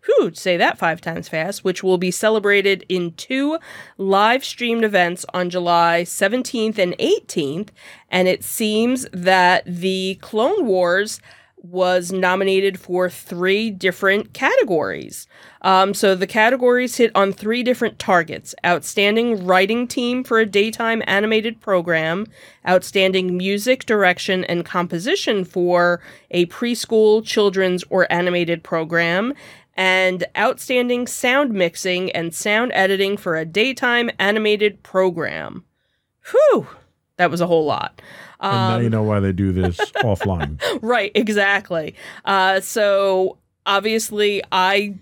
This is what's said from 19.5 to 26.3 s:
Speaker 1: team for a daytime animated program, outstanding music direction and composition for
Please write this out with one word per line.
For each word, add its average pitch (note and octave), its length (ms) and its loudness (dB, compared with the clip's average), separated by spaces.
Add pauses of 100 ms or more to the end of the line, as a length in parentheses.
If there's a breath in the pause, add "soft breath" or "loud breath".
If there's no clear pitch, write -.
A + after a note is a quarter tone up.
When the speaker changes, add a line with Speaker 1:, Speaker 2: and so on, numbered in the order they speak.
Speaker 1:
team B3 380 -4
for A3+ 140 2
a A3+ 60 4
daytime A3 640 -2
animated G#3+ 540 0
program, F3 680 -2 (400 loud breath)
outstanding F#3 680 2
music G3+ 480 0
direction F#3 580 0
and E3+ 220 -4
composition F#3+ 800 -2
for F3 560 0 (300 loud breath)